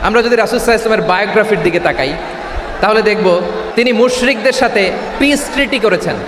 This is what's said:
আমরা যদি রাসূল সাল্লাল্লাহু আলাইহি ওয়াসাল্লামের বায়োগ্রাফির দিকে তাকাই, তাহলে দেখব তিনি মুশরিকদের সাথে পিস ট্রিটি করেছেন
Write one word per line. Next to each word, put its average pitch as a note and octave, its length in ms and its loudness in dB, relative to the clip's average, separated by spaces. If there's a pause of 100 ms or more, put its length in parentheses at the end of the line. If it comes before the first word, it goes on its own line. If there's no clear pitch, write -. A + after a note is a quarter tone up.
আমরা G#3+ 180 2
যদি A#3+ 140 2
রাসূল A3 240 2
সাল্লাল্লাহু - 40 -4
আলাইহি A#3+ 80 2
ওয়াসাল্লামের A3 360 2
বায়োগ্রাফির G3+ 560 0
দিকে F3 160 2
তাকাই, C#3+ 340 -2 (680)
তাহলে A3 200 2
দেখব G3 400 2 (340)
তিনি A#3+ 160 2
মুশরিকদের B3 640 2
সাথে A3+ 380 0 (280)
পিস C#4+ 340 0
ট্রিটি C4+ 260 0
করেছেন F#3 360 0 (120)